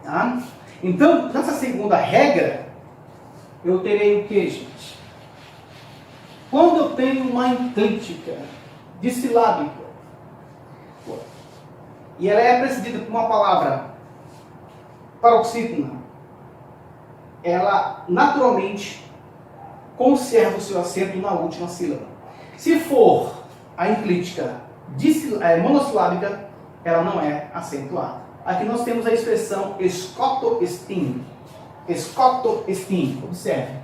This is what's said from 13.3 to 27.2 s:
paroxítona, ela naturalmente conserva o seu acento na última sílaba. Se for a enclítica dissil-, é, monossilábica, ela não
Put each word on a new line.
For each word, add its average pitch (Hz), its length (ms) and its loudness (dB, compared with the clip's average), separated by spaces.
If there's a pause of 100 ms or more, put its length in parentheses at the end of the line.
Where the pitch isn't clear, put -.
paroxítona, 226 720 2 (1500)
ela 185 640 0
naturalmente 208 960 0 (920)
conserva 247 600 4
o - 40 -6
seu 185 200 -4
acento 180 360 -4
na 185 140 -4
última 165 360 -4
sílaba. 151 380 -6 (520)
Se - 220 2
for - 640 4 (340)
a 175 120 0
enclítica 180 680 -2 (400)
dissil-, 302 460 0
é, 170 160 6
monossilábica, 202 920 0 (340)
ela 165 200 2
não 170 180 -2